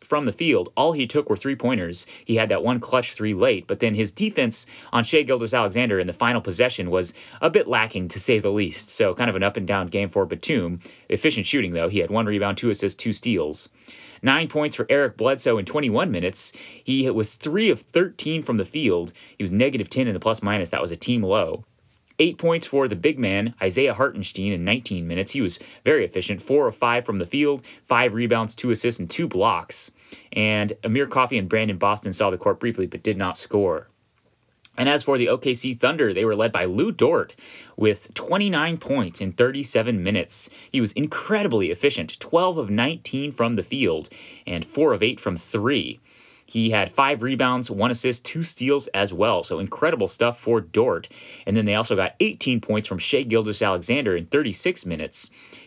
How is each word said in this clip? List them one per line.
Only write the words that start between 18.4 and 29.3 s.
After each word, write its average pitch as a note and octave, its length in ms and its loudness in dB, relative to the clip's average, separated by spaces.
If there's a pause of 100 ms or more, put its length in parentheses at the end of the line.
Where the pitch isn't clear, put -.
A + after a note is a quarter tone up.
from A#2+ 140 0
the G2 60 0
field. F#2 480 -2 (240)
He G2+ 60 -8
was F#2 80 -2
negative A#2+ 400 0
ten C3 160 0
in G#2+ 80 0
the F2 60 -6
plus A2 200 0
minus. G2+ 300 -2
That C#2 120 -2
was F2 100 -4
a E2 40 -6
team A#2+ 280 0
low. F#2 400 0 (580)
Eight E3+ 160 0
points E3 300 0
for C#3 180 2
the G#2 80 -4
big C#3 240 0
man, G#2+ 420 0
Isaiah G#2+ 340 2
Hartenstein, G2+ 580 -2
in F2 120 -2
nineteen G2+ 440 -2
minutes. F#2 240 -4
He C#3 80 -2
was F#2 180 -2 (260)
very D3 200 4
efficient, F#2 360 -4
four C#3 280 2
of A2 80 -6
five B2 280 0
from G#2 140 -4
the E2+ 80 -4
field, C#3+ 380 0 (180)
five A#2+ 320 2
rebounds, A2+ 400 0
two B2 160 -2
assists, A#2 300 0
and F2 100 -6
two E3+ 160 -2
blocks. F#2+ 640 0 (400)